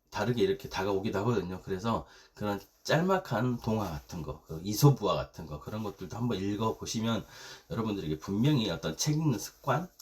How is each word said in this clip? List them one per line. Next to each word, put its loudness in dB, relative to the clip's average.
다르게 0
이렇게 0
다가오기도 0
하거든요. 0
그래서 -2
그런 -2
짤막한 2
동화 -2
같은 -8
거, -10
그 -8
이솝우화 6
같은 -6
거, -10
그런 -8
것들도 -8
한번 -2
읽어보시면 -2
여러분들에게 -2
분명히 4
어떤 -2
책 0
읽는 2
습관, -2